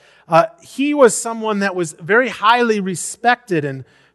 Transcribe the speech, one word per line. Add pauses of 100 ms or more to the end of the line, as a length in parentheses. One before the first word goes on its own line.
(280)
uh, (180)
he
was
someone
that
was
very
highly
respected
and (320)